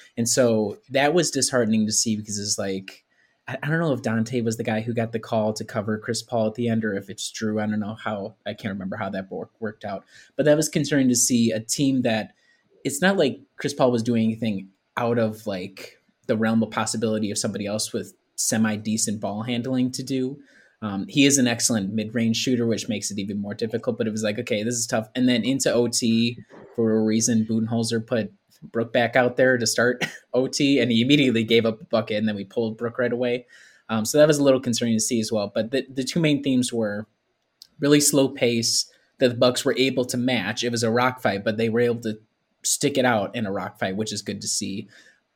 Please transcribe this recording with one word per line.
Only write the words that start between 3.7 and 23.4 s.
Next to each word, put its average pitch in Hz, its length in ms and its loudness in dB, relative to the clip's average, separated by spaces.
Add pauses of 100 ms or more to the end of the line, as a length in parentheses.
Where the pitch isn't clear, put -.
know 160 120 0
if 117 100 -4
Dante 113 380 -2
was 113 160 -2
the 117 60 -6
guy 110 200 -2
who 117 120 -6
got 117 160 -2
the 113 80 -4
call 110 360 -2
to 110 100 -10
cover 107 340 -4
Chris 113 240 -6
Paul 113 240 -2
at 107 80 -4
the 120 140 -2
end, 113 160 0
or 95 100 -4
if 98 160 -8
it's - 220 -12
Drew. 107 260 -4
I 107 80 -2
don't 107 140 -2
know 104 160 -8
how, 107 400 -8 (100)
I 107 80 -6
can't 104 200 -8
remember 95 200 -8
how 101 160 -6
that 98 220 -8
work, 82 260 -10
worked 107 260 -10
out. 98 200 -10 (320)
But 139 80 2
that 147 120 6
was 151 120 0
concerning 139 400 2
to 123 80 4
see 117 340 2
a - 80 -2
team 135 440 0
that, 110 340 -2 (480)
it's 139 180 -4
not 196 140 4
like 143 240 0 (160)
Chris - 180 -4
Paul 131 160 4
was 117 140 2
doing 117 180 2
anything 110 460 -2 (320)
out 120 160 0
of, 110 300 -2
like, 98 500 -10 (300)
the 113 100 2
realm 113 240 2
of 110 120 0
possibility 110 580 -2
of 107 80 -4
somebody 101 260 -4
else 104 280 -4
with 95 220 -8 (200)
semi-decent 107 840 0
ball 104 220 -6
handling 127 500 -2
to 131 100 -8
do. 131 340 -4 (460)
Um, 101 240 -4
he 139 180 4
is 139 140 6
an 123 80 4
excellent 113 460 0
mid-range 113 440 0
shooter, 120 300 0
which 110 220 -2
makes 107 240 -4
it 101 80 -6
even 101 200 -6